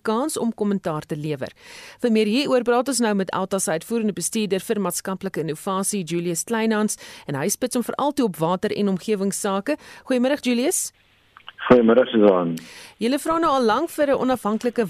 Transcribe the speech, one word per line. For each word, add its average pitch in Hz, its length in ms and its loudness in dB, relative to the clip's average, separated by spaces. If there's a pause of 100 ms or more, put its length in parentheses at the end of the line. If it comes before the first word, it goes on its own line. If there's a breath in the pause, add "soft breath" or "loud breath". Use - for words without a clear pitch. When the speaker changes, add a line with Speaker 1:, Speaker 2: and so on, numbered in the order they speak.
Speaker 1:
kans 247 360 -2
om 233 160 -2
kommentaar 190 480 -2
te - 140 -8
lewer. 147 360 -6 (480 loud breath)
Vir 240 120 2
meer 214 140 4
hieroor 254 360 2
praat 240 260 2
ons 254 120 -2
nou 214 140 2
met 190 160 -2
alta 185 280 -2
se 190 120 -2
uitvoerende 214 420 -2
bestuurder 190 480 -2
vir 214 200 -2
maatskaplike 190 600 -4
innovasie, 190 640 -2
Julius 170 400 -4
Kleinhans, 220 520 0 (300 loud breath)
en 143 80 -6
hy 143 140 -2
spits - 260 -4
hom 240 100 0
veral 285 280 -2
toe 254 140 2
op 185 100 -4
water 180 400 0
en 208 120 0
omgewingsake. 196 880 -2 (280 loud breath)
Goeiemôre, 254 160 0 (200)
Julius. 247 520 0 (760)
Speaker 2:
Goeiemôre, 120 380 8
Susan. 92 500 6 (420 loud breath)
Speaker 1:
Julle 247 200 0
vra 320 200 -2
nou 330 120 2
al 269 140 2
lank 240 260 0
vir 294 160 0
'n 277 140 2
onafhanklike 226 680 0